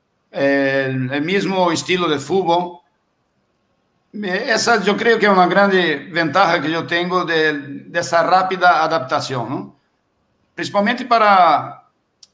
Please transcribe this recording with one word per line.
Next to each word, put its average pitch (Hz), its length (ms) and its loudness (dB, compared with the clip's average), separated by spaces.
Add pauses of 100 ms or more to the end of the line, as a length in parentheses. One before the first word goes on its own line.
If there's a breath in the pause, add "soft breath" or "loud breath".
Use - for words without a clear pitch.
(320)
eh, 139 580 0
el, 131 240 -4
el 147 80 -4
mismo 185 500 0
estilo 175 380 -2
de 147 100 -2
fútbol. 175 600 -2 (1300)
Eh, 208 380 -6
esa 220 340 2
yo 202 140 0
creo 226 200 2
que 208 100 2
es 208 40 4
una 185 160 4
grande 175 640 2
ventaja 170 500 0
que 147 80 -4
yo 160 160 -4
tengo 175 380 -2
de, 156 300 0 (340)
de 170 120 -4
esa 170 240 0
rápida 180 600 2
adaptación, 135 680 -4
¿no? 180 300 -10 (720)
Principalmente 202 520 -4
para 180 800 2 (500)